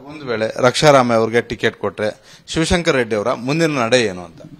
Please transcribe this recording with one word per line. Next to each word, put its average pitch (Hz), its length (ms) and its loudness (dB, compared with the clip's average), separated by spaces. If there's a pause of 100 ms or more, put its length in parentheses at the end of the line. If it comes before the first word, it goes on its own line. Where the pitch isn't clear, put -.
ಒಂದು 147 220 -16
ವೇಳೆ 110 300 -2
ರಕ್ಷಾರಾಮಯ್ಯ 127 640 4
ಅವ್ರಿಗೆ 113 240 0
ಟಿಕೆಟ್ 110 340 -4
ಕೊಟ್ರೆ 104 460 -6 (240)
ಶಿವಶಂಕರ್ 165 500 0
ರೆಡ್ಡಿ 113 200 -2
ಅವರ 104 160 -2
ಮುಂದಿನ 147 460 -2
ನಡೆ 120 240 2
ಏನು 92 220 -4
ಅಂತ? 85 180 -20 (180)